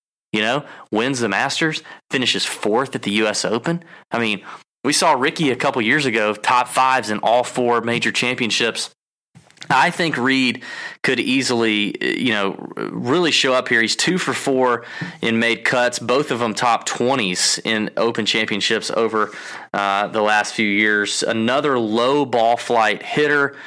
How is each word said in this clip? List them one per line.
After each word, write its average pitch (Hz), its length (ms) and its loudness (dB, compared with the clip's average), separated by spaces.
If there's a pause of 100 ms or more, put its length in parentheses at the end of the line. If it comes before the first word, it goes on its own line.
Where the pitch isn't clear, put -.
(320)
You 107 100 0
know, 127 220 0 (280)
wins 120 260 0
the 117 100 0
Masters, 135 540 0 (280)
finishes 127 340 0
fourth 123 500 -2
at 131 80 -6
the 104 100 -4
U 107 140 2
S 104 180 -2
Open. 120 380 -2 (300)
I 117 60 -2
mean, 110 240 -2 (420)
we 143 80 2
saw 160 200 4
Ricky 143 380 0
a 117 60 0
couple 131 260 0
years 135 240 2
ago, 107 280 2
top 123 340 2
fives 131 420 2
in 107 100 -2
all 120 240 4
four 120 360 0
major 117 320 0
championships. 120 760 -2 (760)
I 147 220 4
think 165 260 -2
Reed 131 480 0 (380)
could 127 180 0
easily, 117 800 0
you - 320 0
know, 101 200 0 (240)
really 127 540 0
show 135 220 2
up 127 160 0
here. 117 140 2
He's 110 120 0
two 175 240 0
for 139 140 -2
four 127 520 0 (360)
in 113 180 0
made 117 260 0
cuts, 123 340 2
both 123 320 0
of 127 80 -2
them 113 160 0
top 117 320 0
twenties 120 800 0
in 107 320 0
Open 113 280 0
Championships 107 680 0
over, 110 400 0 (440)
uh, 101 340 0
the 104 140 0
last 104 320 2
few 113 120 2
years. 104 560 2
Another 127 560 0
low 120 460 2
ball 117 320 2
flight 110 460 2
hitter, 147 520 0 (120)